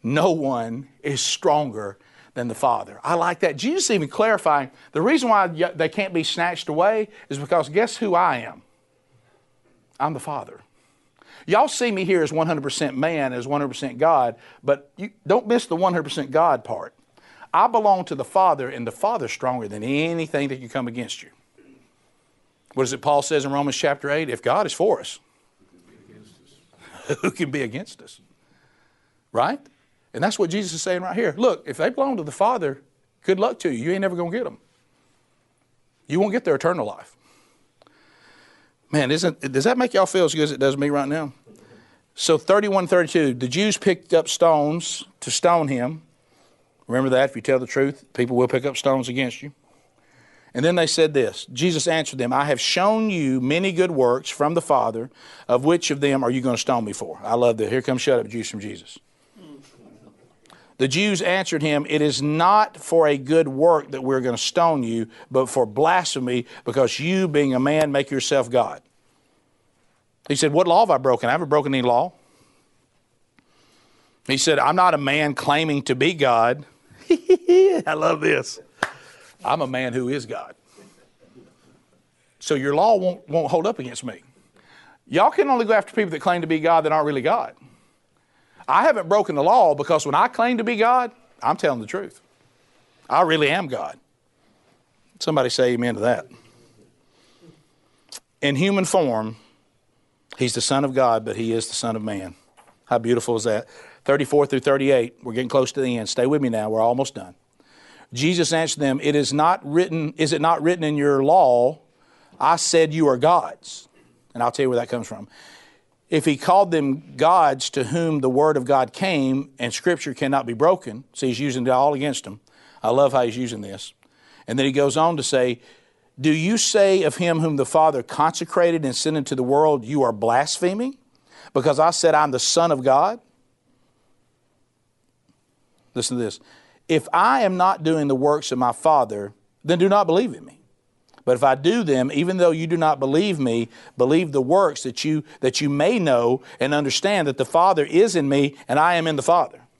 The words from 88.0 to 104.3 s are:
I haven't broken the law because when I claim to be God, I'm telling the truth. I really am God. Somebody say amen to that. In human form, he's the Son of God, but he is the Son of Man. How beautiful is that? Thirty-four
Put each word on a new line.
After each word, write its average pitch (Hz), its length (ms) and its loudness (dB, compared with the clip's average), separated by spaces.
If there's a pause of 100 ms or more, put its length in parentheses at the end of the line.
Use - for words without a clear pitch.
I 180 120 4
haven't 226 260 2
broken 202 260 2
the 143 80 0
law 180 320 6
because 147 300 0
when 143 100 -2
I 160 140 4
claim 233 300 0
to 226 60 -4
be 233 120 -2
God, 240 340 2 (320)
I'm 135 140 0
telling 131 240 0
the 117 60 -12
truth. - 340 -10 (880)
I 156 140 4
really 156 260 2
am 170 180 0
God. 101 320 -8 (1200)
Somebody 139 280 0
say 123 220 2
amen 120 240 -2
to 101 60 -8
that. 117 260 0 (2250)
In 143 140 0
human 190 280 0
form, 113 520 -2 (1000)
he's 123 160 -2
the 120 80 -4
Son 139 240 0
of 131 80 -4
God, 117 320 2
but 110 120 -6
he 113 180 -2
is 110 140 -4
the - 60 -12
Son 113 220 -4
of 107 60 -8
Man. 98 320 -10 (500)
How 123 140 -2
beautiful 117 380 0
is 110 80 -4
that? 113 240 -2 (360)
Thirty-four 143 400 2